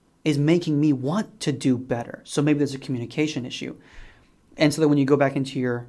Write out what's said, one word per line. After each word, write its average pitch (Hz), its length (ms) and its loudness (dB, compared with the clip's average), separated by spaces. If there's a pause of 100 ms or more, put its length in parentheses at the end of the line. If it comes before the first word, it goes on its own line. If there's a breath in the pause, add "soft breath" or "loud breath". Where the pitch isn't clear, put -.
(240)
is 151 140 2
making 156 420 2
me 151 120 4
want 143 480 -4
to 151 120 -2
do 127 240 0
better. - 480 -8
So - 180 -2
maybe 147 160 2
there's 139 160 0
a 135 40 -12
communication 131 640 -4
issue. - 320 -10 (800 soft breath)
And 151 160 4
so 151 80 -4
that 156 80 6
when 147 100 6
you 139 60 4
go 139 120 4
back 139 200 2
into 135 220 -4
your 120 300 -4